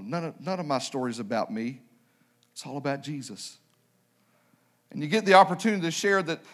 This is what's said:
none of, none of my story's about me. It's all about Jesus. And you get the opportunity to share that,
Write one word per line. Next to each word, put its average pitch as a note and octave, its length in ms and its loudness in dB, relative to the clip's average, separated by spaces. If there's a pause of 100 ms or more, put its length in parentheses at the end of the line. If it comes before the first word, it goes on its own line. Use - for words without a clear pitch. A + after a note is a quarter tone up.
none E3 200 -6
of, D3+ 140 -10
none F3+ 200 -6
of E3 80 -6
my C#3 100 0
story's B2 400 -4
about A2 340 -4
me. A#2 300 -6 (720)
It's - 160 -14
all C3 100 -8
about C#3 240 -4
Jesus. C#3 560 -12 (1300)
And C#3+ 100 -8
you D3+ 60 -6
get G#3+ 180 0
the G3 80 6
opportunity F#3+ 480 6
to E3 80 0
share G3 320 0
that, D#3+ 200 -4 (120)